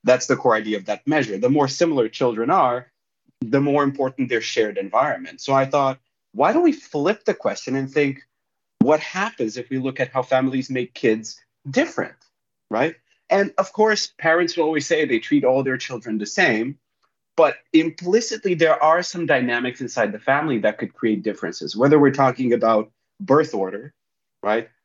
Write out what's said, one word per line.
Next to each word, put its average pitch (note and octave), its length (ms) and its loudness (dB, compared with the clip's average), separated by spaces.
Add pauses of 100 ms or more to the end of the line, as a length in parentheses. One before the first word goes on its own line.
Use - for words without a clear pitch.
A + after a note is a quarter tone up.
That's B2 220 2
the B2 100 2
core A#2 180 2
idea G#2+ 220 -2
of F#2+ 80 -10
that G#2 200 -6
measure. C3 320 0
The B2 120 0
more C#3+ 180 2
similar C#3 400 0
children A#2 420 -2
are, B2+ 400 0 (520)
the B2 180 0
more C#3+ 240 2
important C3+ 460 -2
their A#2 100 0
shared G#2+ 380 -2
environment. C3 640 -2
So C#3 100 -4
I C3+ 140 2
thought, C3+ 340 -2 (320)
"Why F#3+ 220 2
don't E4+ 100 2
we D#4+ 80 4
flip E3+ 540 -4
the - 80 0
question B2 420 -6
and C3+ 160 -6
think, C#3 300 -2 (580)
what D3+ 220 4
happens F3+ 560 -6
if B2 120 -12
we C3+ 80 -4
look C3 220 -6
at B2+ 140 -4
how C3 80 0
families C3 480 0
make B2 240 -6
kids A2 440 0 (320)
different, B3 460 -2 (540)
right?" C3 260 -2 (340)
And G3+ 280 2
of F#3+ 160 -2
course, G#3+ 440 0
parents E3 380 0
will E3 80 0
always D3+ 240 -2
say D#3 160 0
they B2 160 0
treat D3 240 0
all B2+ 200 2
their C3 140 -2
children A2+ 400 -8
the G#2 80 -4
same, C3 540 0 (560)
but D3+ 220 4 (160)
implicitly, F3+ 800 0
there D#3+ 280 2
are D#3+ 220 4
some E3 220 -6
dynamics B2 560 -2
inside A2+ 320 -2
the G#2+ 60 -12
family C#3 400 0
that G#2 180 0
could - 160 -8
create G#2+ 300 -2
differences, F2+ 520 -8
whether C#3 240 4
we're C#3 120 6
talking C3 420 0
about A2+ 360 2 (300)
birth D3+ 340 2
order, G2+ 400 -8 (480)
right? A2 280 -2 (160)